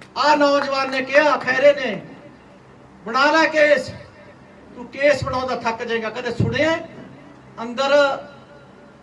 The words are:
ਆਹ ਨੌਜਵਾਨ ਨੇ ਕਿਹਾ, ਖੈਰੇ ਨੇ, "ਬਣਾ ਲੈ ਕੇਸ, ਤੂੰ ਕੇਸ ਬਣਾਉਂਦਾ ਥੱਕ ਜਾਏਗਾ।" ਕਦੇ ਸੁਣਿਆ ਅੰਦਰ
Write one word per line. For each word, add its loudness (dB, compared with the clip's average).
ਆਹ 4
ਨੌਜਵਾਨ 0
ਨੇ -4
ਕਿਹਾ, 2
ਖੈਰੇ 2
ਨੇ, -6
"ਬਣਾ 2
ਲੈ 4
ਕੇਸ, 2
ਤੂੰ -16
ਕੇਸ 0
ਬਣਾਉਂਦਾ -4
ਥੱਕ -6
ਜਾਏਗਾ।" -4
ਕਦੇ -8
ਸੁਣਿਆ 0
ਅੰਦਰ -4